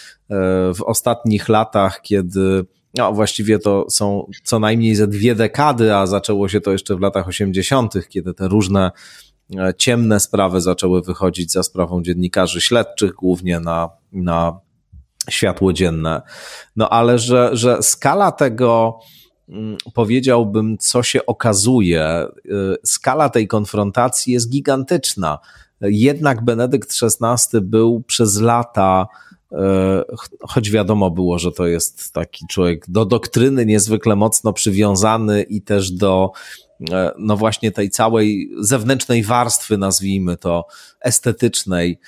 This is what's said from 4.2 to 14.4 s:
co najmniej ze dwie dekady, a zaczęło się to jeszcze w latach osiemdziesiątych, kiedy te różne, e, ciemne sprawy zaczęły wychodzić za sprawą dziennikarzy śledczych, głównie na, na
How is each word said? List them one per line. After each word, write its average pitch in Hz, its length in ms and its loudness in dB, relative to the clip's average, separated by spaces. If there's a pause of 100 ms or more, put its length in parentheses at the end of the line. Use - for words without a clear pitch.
co 117 140 -2
najmniej 110 360 2
ze 104 120 4
dwie 104 280 2
dekady, 113 600 2
a 98 120 2
zaczęło 98 420 0
się 101 120 0
to 98 120 0
jeszcze 95 240 -2
w 90 40 -8
latach 95 280 -2
osiemdziesiątych, 98 800 -2
kiedy 90 260 -8
te 95 140 -4
różne, 95 420 2 (680)
e, 92 200 -2
ciemne 113 420 2
sprawy 95 400 0
zaczęły 90 420 0
wychodzić 87 500 -4
za 90 100 0
sprawą 87 400 -4
dziennikarzy 90 580 -2
śledczych, 107 520 0
głównie 90 480 -2
na, 82 280 -4 (240)
na 90 480 -2 (680)